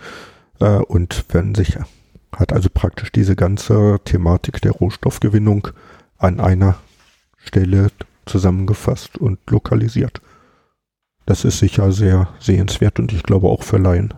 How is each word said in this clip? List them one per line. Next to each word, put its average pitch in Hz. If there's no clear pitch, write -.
Äh, 104
und -
wenn 95
sich, 95
hat -
also 95
praktisch -
diese 98
ganze 104
Thematik 90
der 107
Rohstoffgewinnung 104
an 92
einer 92
Stelle 98
zusammengefasst 98
und 107
lokalisiert. 113
Das -
ist 113
sicher 98
sehr 92
sehenswert 98
und 117
ich 87
glaube 98
auch -
für -
Laien 92